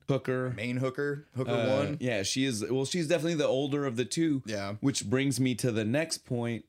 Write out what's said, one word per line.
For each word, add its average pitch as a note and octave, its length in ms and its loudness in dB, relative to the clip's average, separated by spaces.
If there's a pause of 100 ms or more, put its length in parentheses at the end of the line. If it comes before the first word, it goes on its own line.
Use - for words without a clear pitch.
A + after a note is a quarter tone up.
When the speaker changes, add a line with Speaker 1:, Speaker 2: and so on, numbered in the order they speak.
Speaker 1:
hooker. B2+ 480 0
Speaker 2:
Main B2 220 -2
hooker, C#3+ 480 -2 (100)
hooker B2+ 140 -2
Speaker 1:
Uh, A#2+ 280 2
Speaker 2:
one. D3 220 0
Speaker 1:
yeah, A#2 220 0
she C3 220 0
is. A2 240 0
Well, C3 160 0
she's E3 240 0
definitely E3+ 280 2
the C#3+ 100 4
older C#3 400 2
of A#2 100 -2
the B2 80 2
two. D3+ 420 0
Speaker 2:
Yeah. G2+ 340 -4
Speaker 1:
Which C3+ 280 0
brings B2+ 320 2
me B2+ 160 4
to B2+ 160 0
the G#2+ 120 2
next C#3+ 340 0
point. A#2 500 -4